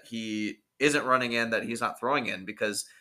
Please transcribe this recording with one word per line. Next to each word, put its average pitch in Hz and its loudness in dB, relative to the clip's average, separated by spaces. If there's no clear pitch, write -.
he 107 -4
isn't 147 4
running 127 2
in, 117 2
that 107 0
he's 117 -4
not 117 -2
throwing 127 0
in, 95 -4
because 107 -4